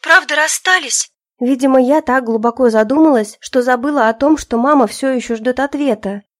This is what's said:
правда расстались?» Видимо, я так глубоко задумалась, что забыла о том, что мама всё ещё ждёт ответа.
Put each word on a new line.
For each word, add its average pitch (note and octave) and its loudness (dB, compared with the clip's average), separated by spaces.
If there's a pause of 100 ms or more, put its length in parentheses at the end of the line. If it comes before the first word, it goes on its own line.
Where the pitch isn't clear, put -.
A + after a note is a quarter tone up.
правда D#4 2
расстались?» D#4 -2 (300)
Видимо, C4 2
я C#4 2
так C4 -2
глубоко A#3 -2
задумалась, A3 2
что - -4
забыла B3+ 0
о E4 0
том, D4+ 0
что - -6
мама C4 2
всё - -4
ещё A#3 -4
ждёт B3 -4
ответа. A#3+ -4 (180)